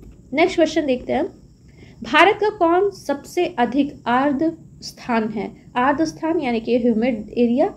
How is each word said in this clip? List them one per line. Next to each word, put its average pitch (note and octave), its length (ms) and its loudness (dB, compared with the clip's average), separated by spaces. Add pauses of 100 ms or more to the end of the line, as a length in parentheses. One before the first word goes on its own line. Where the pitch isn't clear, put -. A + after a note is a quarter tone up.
(340)
नेक्स्ट E4+ 220 2
क्वेश्चन D#4 300 2
देखते B3 280 -2
हैं, D4 140 -2 (760)
भारत F4 400 4
का G#4 160 0
कौन F4+ 400 2
सबसे - 600 -4
अधिक B3 480 0
आर्द्र C4+ 440 0 (320)
स्थान A3+ 460 -4
है? G3+ 200 -6 (280)
आर्द्र C#4 280 2
स्थान D#4+ 340 -2
यानी A#3+ 200 -2
कि A3+ 180 0
humid A3+ 600 0
area, B3 400 2